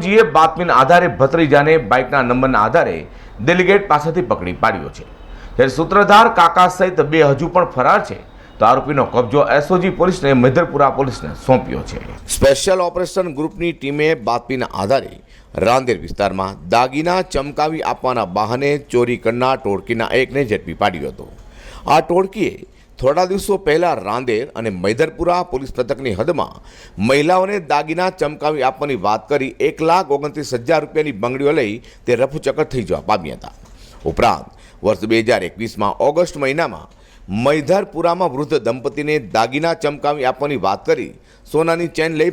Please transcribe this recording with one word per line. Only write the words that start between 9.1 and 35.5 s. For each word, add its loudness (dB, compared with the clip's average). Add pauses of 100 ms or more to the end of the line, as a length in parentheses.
કબજો 2 (140)
એસ -2
ઓ 2
જી 0
પોલીસને, 2 (100)
મૈધરપુરા 2 (100)
પોલીસને -4 (120)
સોંપ્યો 0
છે. -10 (360)
સ્પેશિયલ 2
ઓપરેશન -4
ગ્રુપની -6
ટીમે -2 (160)
બાતમીના -4
આધારે -2 (520)
રાંદેર 2
વિસ્તારમાં -4
દાગીના 0
ચમકાવી -4
આપવાના -2 (120)
બહાને 0 (160)
ચોરી 0
કરનાર 0
ટોળકીના -4 (120)
એકને -2
ઝડપી -4
પાડ્યો -2
હતો. -18 (540)
આ 4
ટોળકીએ -2 (460)
થોડા 2
દિવસો -2 (100)
પહેલા 2
રાંદેર -4 (140)
અને -4
મૈધરપુરા 0
પોલીસ -8
મથકની -4
હદમાં -4 (520)
મહિલાઓને 2 (100)
દાગીના -2 (100)
ચમકાવી -2
આપવાની -4
વાત 0
કરી -2 (140)
એક -8 (120)
લાખ 2
ઓગણત્રીસ -8 (140)
હજાર 2
રૂપિયાની -4
બંગડીઓ 0
લઈ -2 (340)
તે 2
રફુચક્કર -2
થઈ -4
જવા -2
પામ્યા -2
હતા. -18 (560)
ઉપરાંત 0 (320)
વર્ષ -2
બે 2
હજાર 0
એકવીસમાં -4 (140)